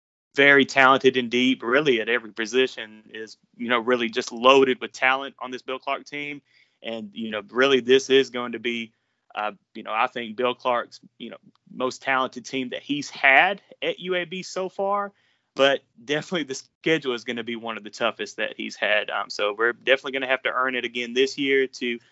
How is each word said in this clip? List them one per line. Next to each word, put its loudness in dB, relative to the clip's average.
very 8
talented 4
and -2
deep, 2
really 2
at -6
every -2
position -4
is, -14
you -8
know, 2
really 0
just -6
loaded 6
with -10
talent -2
on -10
this -12
Bill -10
Clark -8
team. -12
And, -10
you -8
know, -6
really 2
this 4
is 4
going -8
to -8
be, -8
uh, -4
you -16
know, -10
I 0
think -10
Bill 0
Clark's, -4
you -14
know, -16
most -6
talented -2
team -6
that -10
he's -6
had 2
at -4
U -4
A -2
B -10
so -8
far, -4
but 4
definitely -4
the -8
schedule -2
is -8
gonna -8
be -8
one -8
of -14
the -14
toughest -4
that -4
he's -10
had. 2
Um, -4
so -2
we're 2
definitely 0
gonna -4
have 0
to -2
earn 0
it -4
again -6
this 2
year 2
to -6